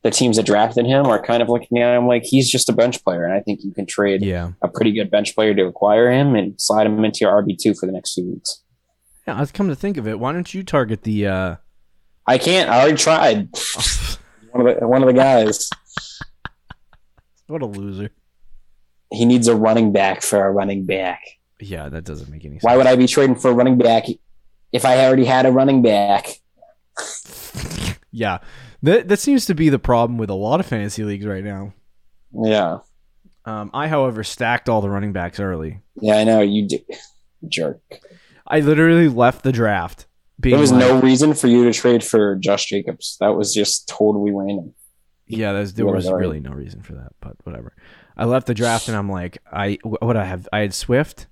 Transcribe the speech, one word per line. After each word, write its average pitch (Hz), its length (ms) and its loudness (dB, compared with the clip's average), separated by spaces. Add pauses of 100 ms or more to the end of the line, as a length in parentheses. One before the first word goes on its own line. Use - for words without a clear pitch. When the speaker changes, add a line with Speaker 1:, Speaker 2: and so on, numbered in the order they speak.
Speaker 1:
the 113 80 0
teams 117 260 0
that 110 100 0
drafted 113 400 2
him 139 200 2
are 110 160 2
kind 117 200 0
of 113 60 -2
looking 120 300 -2
at 120 180 2
him 123 100 2
like 120 180 2
he's 131 260 0
just - 180 0
a 123 40 0
bench 117 320 0
player, 85 200 -2
and 90 100 -2
I 101 60 0
think 104 220 -6
you 98 100 -10
can 95 140 -10
trade 101 360 0
Speaker 2:
Yeah. 87 300 -4 (100)
Speaker 1:
a - 60 -4
pretty 110 240 0
good 104 180 -4
bench 104 240 0
player 107 200 2
to 98 120 2
acquire 107 440 2
him 135 240 2
and 95 260 -2
slide 107 260 2
him 107 180 0
into 104 180 -2
your 98 80 4
R 101 120 4
B 101 140 -4
two 107 180 0
for - 120 -8
the 95 60 -6
next - 220 -10
few 90 120 -6
weeks. - 360 -12 (640)
Speaker 2:
Yeah, - 100 -8
I 120 40 -6
was 143 120 -4
come 202 160 -4
to 165 80 -4
think 196 200 -6
of 113 120 -8
it. 107 100 -6
Why 127 140 -4
don't 175 220 -8
you 190 80 -8
target 120 400 -2
the, 104 240 -2
uh 95 300 -4 (680)
Speaker 1:
I 127 120 2
can't. 180 320 0
I 120 100 4
already 147 160 4
tried. 139 560 2
Speaker 2:
<laughs> - 1000 -8
Speaker 1:
One 123 140 2
of - 140 2
the, 117 80 -2
one 131 140 4
of 131 60 4
the 123 60 4
guys. 117 540 2 (1800)
Speaker 2:
What 151 160 -10
a 123 40 -8
loser. 101 440 -10 (1000)
Speaker 1:
He 117 120 -2
needs 120 240 4
a 117 60 6
running 110 380 4
back 98 300 0
for 101 220 2
a 98 60 2
running 98 360 -2
back. 92 340 -4 (400)
Speaker 2:
Yeah, 85 300 -12
that 82 140 -12
doesn't 71 260 -14
make 76 140 -18
any 71 100 -16
sense. - 100 -14
Speaker 1:
Why 123 120 4
would 131 100 6
I 127 100 6
be 127 100 6
trading 135 300 2
for 127 140 2
a 123 40 4
running 123 240 4
back 113 260 4 (680)
if 123 120 -2
I 131 200 4
already 131 220 6
had 131 180 4
a 131 80 6
running 131 300 4
back? 101 580 2 (1700)
Speaker 2:
Yeah. 104 280 -4 (440)
That, 175 260 4
that 202 100 2
seems 277 280 0
to 180 80 0
be 156 140 2
the 139 100 2
problem 120 400 0
with 107 120 -6
a 95 40 -4
lot 110 260 -2
of 190 60 -4
fantasy 107 380 -6
leagues 104 220 -8
right 98 180 -8
now. 98 280 -12 (600)
Speaker 1:
Yeah. 104 460 -2 (680)
Speaker 2:
Um, 107 300 -12
I, 151 140 -6
however, 131 360 -2
stacked 120 440 -4
all 110 120 2
the 101 100 -4
running 98 220 -6
backs 87 280 -8
early. 90 400 -8 (200)
Speaker 1:
Yeah, 107 160 2
I 107 80 2
know. 110 160 4
You 101 280 2
d-, - 160 -6 (640)
jerk. - 320 -6 (640)
Speaker 2:
I 151 140 0
literally 160 480 4
left 123 340 2
the 131 100 0
draft 104 540 -2 (340)
being 127 120 2
Speaker 1:
There 139 80 4
was 139 120 4
Speaker 2:
like, 127 80 6
Speaker 1:
no 127 200 4
reason 131 340 4
for 135 140 0
you 120 160 6
to 120 80 4
trade 120 320 2
for 104 320 0
Josh 98 300 -2
Jacobs. - 540 -8
That 104 100 2
was 98 220 -2
just - 360 -2
totally 104 440 0
random. 196 420 -6 (520)
Speaker 2:
Yeah, 110 260 -6
there's, 101 220 -6
there 110 120 -2
Speaker 1:
Yeah, 98 60 0
Speaker 2:
was 92 180 -2
Speaker 1:
right. 92 80 -2
Speaker 2:
really 82 220 -4
no 67 120 -14
reason 67 300 -16
for - 120 -20
that, 64 260 -20
but 65 140 -18 (100)
whatever. 58 300 -16 (420)
I - 80 -6
left 123 220 -2
the 120 80 -2
draft 117 340 -4
and 110 80 -6
I'm 101 140 -6
like, 90 280 -10 (140)
I, 101 300 -6
wh-, 107 200 -8
what 110 140 0
I 104 80 -2
have, 92 280 -10
I 104 80 -2
had 101 120 -4
Swift - 600 -4